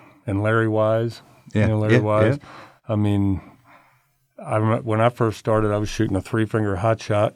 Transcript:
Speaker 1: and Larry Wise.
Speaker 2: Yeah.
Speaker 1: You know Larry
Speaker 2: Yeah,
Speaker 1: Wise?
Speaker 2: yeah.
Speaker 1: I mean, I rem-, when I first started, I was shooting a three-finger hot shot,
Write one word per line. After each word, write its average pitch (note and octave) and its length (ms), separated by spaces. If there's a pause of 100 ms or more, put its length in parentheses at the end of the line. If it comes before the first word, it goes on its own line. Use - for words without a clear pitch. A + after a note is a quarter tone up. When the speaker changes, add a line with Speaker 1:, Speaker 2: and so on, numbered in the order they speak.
(240)
Speaker 1:
and G2+ 160
Larry A2 280
Wise. A2 540 (300)
Speaker 2:
Yeah. A2 100
Speaker 1:
You A2 80
know G#2+ 100
Larry G#2+ 140
Speaker 2:
Yeah, B2 80
Speaker 1:
Wise? A2 380
Speaker 2:
yeah. - 80 (440)
Speaker 1:
I - 20
mean, G2+ 460 (1000)
I B2 180
rem-, A2+ 260
when A2 160
I A2+ 80
first A2+ 320
started, G#2+ 320
I G#2 60
was G#2+ 100
shooting G#2+ 280
a F#2+ 40
three-finger G#2+ 560
hot A2 260
shot, G#2+ 340